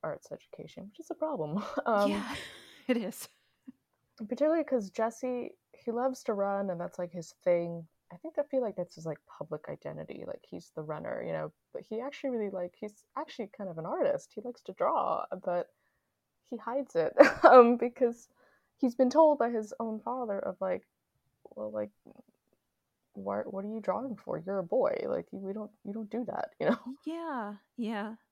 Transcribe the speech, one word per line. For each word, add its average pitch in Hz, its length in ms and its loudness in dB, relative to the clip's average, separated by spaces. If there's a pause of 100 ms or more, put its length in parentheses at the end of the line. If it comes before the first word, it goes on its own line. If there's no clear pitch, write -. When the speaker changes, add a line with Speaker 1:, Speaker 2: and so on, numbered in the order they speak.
Speaker 1:
arts - 280 -8
education, - 560 -16
which 214 140 -20
is - 100 -14
a - 40 -6
problem. 208 480 -4 (120)
<laughs> - 100 -4
Um, 202 400 2
Speaker 2:
Yeah, 269 100 -8 (260)
<laughs> - 260 -18
it 247 100 2
is. 220 320 -6 (880)
Speaker 1:
particularly 294 460 2
'cause 240 260 0
Jesse, 240 680 -4 (160)
he - 180 -8
loves 254 320 -2
to 233 100 -2
run, 202 360 0
and 170 120 -4
that's, 175 180 -8
like, 175 120 -6
his 175 220 -12 (100)
thing. 170 440 2 (240)
I 175 60 -18
think, 320 220 -8
I 285 40 0
feel 269 180 0
like 214 140 -2
that's - 200 -6
his, 165 100 -14
like, 151 200 -6
public - 440 -10
identity. - 560 -10
Like, - 200 -10
he's - 260 -14
the 160 100 -10
runner, 151 420 -6
you 165 100 -6
know, 156 200 -6 (200)
but - 100 -10
he 220 180 -8
actually 277 300 -6
really, 220 180 -2
like, 180 260 -8
he's - 280 -14 (120)
actually 269 320 -8
kind 196 220 -10
of 160 80 -10
an 160 80 -8
artist. - 480 0
He 214 80 -10
likes 247 220 -12
to 190 100 -12
draw, 269 520 0 (180)
but 175 300 -2 (760)
he 240 80 -10
hides 254 380 -4
it, 165 220 2
<laughs> - 280 8
um, 240 320 12
because 240 520 0 (480)
he's 247 180 0
been 254 160 6
told 302 280 8
by 240 120 2
his 220 280 -4
own 220 220 -4
father 233 380 -4
of, - 220 -6
like, 185 260 -4 (580)
"Well, 107 260 -10
like, 104 200 -4 (1200)
why, 202 280 -4
what 196 240 -8
are 208 40 -8
you 220 120 -8
drawing 208 340 -4
for? - 220 -6
You're 190 220 -4
a 185 40 -4
boy. 226 320 2 (120)
Like, - 240 -4
we 196 220 -8
don't, 214 180 -10 (120)
you 202 100 -8
don't 220 160 -8
do 233 160 -4
that," - 300 -6
<laughs> - 40 -20
you 151 100 2
know? 247 360 -2
Speaker 2:
Yeah, 302 500 -6 (200)
yeah. 220 400 -6 (160)